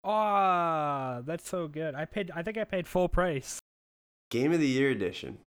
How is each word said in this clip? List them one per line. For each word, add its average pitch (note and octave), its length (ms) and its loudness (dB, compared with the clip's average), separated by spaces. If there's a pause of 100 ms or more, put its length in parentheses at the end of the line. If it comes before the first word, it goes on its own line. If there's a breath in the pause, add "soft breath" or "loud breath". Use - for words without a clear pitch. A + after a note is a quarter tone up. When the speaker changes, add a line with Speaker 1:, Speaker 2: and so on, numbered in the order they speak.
Speaker 1:
Aw, E3+ 1200 2
that's D#3+ 240 -8
so F3 200 -4
good. D3+ 260 -6
I D3 120 -6
paid, G3 280 -6
I E3+ 80 -6
think G#3 160 -6
I G#3+ 60 -2
paid F#3 240 -4
full F3+ 200 2
price. F3 500 0 (720)
Speaker 2:
Game C3 220 2
of E3+ 80 4
the D3 80 4
Year C3 220 4
edition. G2+ 560 -4